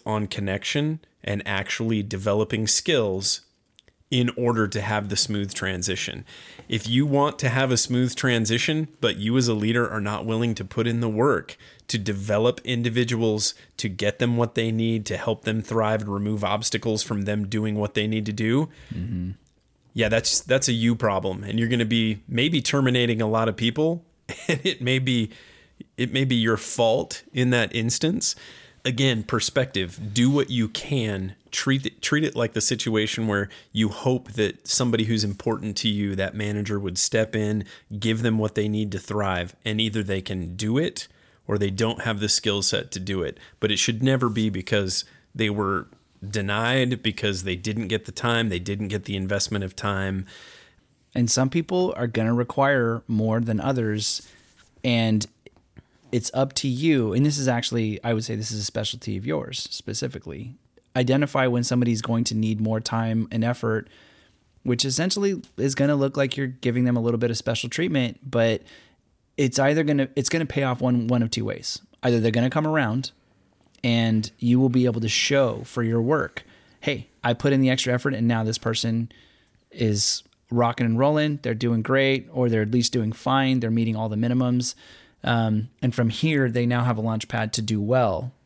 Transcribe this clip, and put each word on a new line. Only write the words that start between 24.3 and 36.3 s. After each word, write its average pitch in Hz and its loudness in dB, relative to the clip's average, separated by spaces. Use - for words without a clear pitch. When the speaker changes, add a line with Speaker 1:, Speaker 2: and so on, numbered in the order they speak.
Speaker 1:
and 156 2
it 175 -2
may 127 2
be, 123 0
it 120 -2
may 131 2
be 127 2
your 113 2
fault - 0
in 127 2
that 120 2
instance. 120 -2
Again, 123 0
perspective. 104 -2
Do 120 4
what 139 2
you 117 0
can. 104 -4
Treat 135 0
it, - -12
treat 151 0
it - -2
like 120 0
the 110 -2
situation 110 0
where 101 0
you 110 2
hope 127 -2
that 110 -2
somebody 117 0
who's 110 0
important 104 -4
to - -2
you, 101 -2
that 95 -2